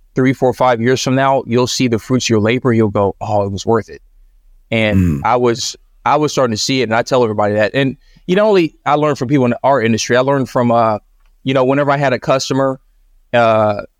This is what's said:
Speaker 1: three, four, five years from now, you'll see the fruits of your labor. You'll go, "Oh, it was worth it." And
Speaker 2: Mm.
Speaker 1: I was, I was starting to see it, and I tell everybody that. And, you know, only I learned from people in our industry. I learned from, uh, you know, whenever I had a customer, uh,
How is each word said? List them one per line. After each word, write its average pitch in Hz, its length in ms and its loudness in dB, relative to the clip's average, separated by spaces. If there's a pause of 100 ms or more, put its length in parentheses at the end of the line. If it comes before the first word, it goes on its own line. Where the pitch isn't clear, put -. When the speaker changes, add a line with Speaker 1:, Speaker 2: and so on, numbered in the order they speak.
(140)
Speaker 1:
three, 131 180 2
four, 127 200 0
five 127 280 0
years 123 220 0
from 131 120 -2
now, 135 320 2
you'll 123 200 0
see 127 220 -2
the 113 100 -2
fruits 127 280 -4
of - 40 -2
your 110 100 2
labor. 117 320 0
You'll 113 180 2
go, 101 300 -2
"Oh, 101 240 -2
it 98 60 -6
was 98 140 -10
worth 113 240 -2
it." 71 140 -20 (680)
And 107 280 0
Speaker 2:
Mm. 82 260 0
Speaker 1:
I 117 120 0
was, 123 400 -2 (280)
I 127 120 2
was 151 160 -2
starting 127 200 0
to 107 100 -6
see 131 200 -2
it, - 20 -2
and 110 100 -2
I 120 80 2
tell 123 200 0
everybody 104 320 0
that. 107 200 0
And, 135 220 -2 (300)
you 180 100 0
know, 214 120 2
only 180 360 2
I 139 100 0
learned 151 240 0
from 123 100 -4
people 131 180 2
in 120 160 0
our 135 180 2
industry. 113 360 0
I 127 40 4
learned 135 300 0
from, 120 200 0
uh, 113 280 2 (440)
you 135 120 -2
know, 131 100 2
whenever 135 260 0
I 139 60 0
had 143 160 0
a 117 60 -2
customer, 135 640 -2 (520)
uh, 110 500 2 (180)